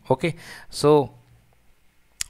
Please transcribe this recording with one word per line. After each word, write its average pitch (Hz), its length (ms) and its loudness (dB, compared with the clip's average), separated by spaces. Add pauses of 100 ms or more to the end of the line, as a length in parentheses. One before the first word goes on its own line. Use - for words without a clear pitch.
(120)
ओके, 160 220 -2 (400)
so 147 340 2 (1200)